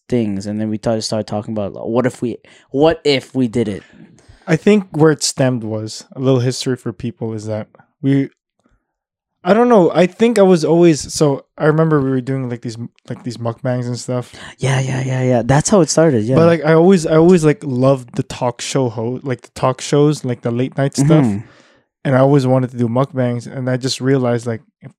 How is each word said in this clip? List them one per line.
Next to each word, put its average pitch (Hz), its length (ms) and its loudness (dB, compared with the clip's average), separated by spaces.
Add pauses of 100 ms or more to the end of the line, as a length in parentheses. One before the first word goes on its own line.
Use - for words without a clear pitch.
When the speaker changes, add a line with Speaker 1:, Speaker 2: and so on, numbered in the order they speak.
Speaker 1:
things, 104 380 -4
and 104 120 -6
then 110 120 -6
we 107 80 -6
t-, 113 240 -4
started 110 240 -6
talking 107 260 -8
about, 101 220 -8
like, 58 100 -12
what 117 220 -2
if - 160 -8
we, 117 160 -6 (320)
what 160 340 2
if 143 300 -2
we 131 140 0
did 110 200 -2
it? 98 140 -8 (640)
Speaker 2:
I 160 100 0
think 202 400 0
where 156 160 6
it 147 100 -6
stemmed 127 400 -2
was, 107 440 -10 (100)
a - 40 -12
little 131 200 2
history 127 360 -4
for 123 180 -8
people, 113 400 -10
is 107 120 -10
that 107 220 -8 (320)
we, 139 300 0 (1160)
I 185 60 4
don't 233 160 4
know. 202 220 4
I 170 160 4
think 220 320 0
I 196 40 6
was 185 220 4
always, 165 480 2
so 139 320 0 (140)
I 151 80 0
remember 156 340 2
we 135 80 -2
were 131 140 -2
doing, 131 260 -6
like, 120 140 -10
these, 113 160 -10 (320)
like, - 140 -14
these 117 120 -10
mukbangs 120 500 -4
and 120 120 -6
stuff. 123 360 -8 (220)
Speaker 1:
Yeah, 131 240 -2
yeah, 131 220 -4
yeah, 131 200 -4
yeah. 127 200 2
That's 135 260 0
how 202 140 4
it 151 80 0
started. 147 340 2
Yeah. 127 120 0
Speaker 2:
But, 165 100 6
like, 165 180 2
I 156 80 2
always, 165 340 4
I 160 100 2
always, 165 280 6
like, 147 180 0
loved 131 540 0
the 131 60 -2
talk - 400 -8
show 135 260 -2
ho-, 117 340 -8
like, 127 200 -6
the - 80 -20
talk - 320 -4
shows, 147 420 2
like, 127 160 -6
the 120 100 -6
late 123 280 -4
night 139 180 -2
stuff. 147 300 4
Speaker 1:
Mm-hmm. 107 200 -4 (600)
Speaker 2:
And 139 80 0
I 127 60 4
always 139 260 4
wanted 127 240 0
to 127 80 -10
do 120 100 0
mukbangs, 123 580 -4
and 127 220 -8
I 127 80 -2
just 123 240 -6
realized, 123 460 0
like, 113 160 -6 (360)